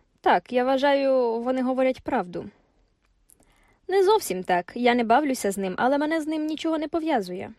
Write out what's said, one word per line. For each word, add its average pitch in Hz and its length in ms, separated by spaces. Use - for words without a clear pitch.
Так, - 320
я 247 100
вважаю, 262 760
вони 254 220
говорять 254 400
правду. 196 480
Не 392 160
зовсім 359 400
так. 175 320
Я 240 200
не 247 80
бавлюся 240 480
з 190 60
ним, 190 200
але 269 200
мене 311 240
з 294 60
ним 311 180
нічого 320 320
не 302 100
пов'язує. 220 720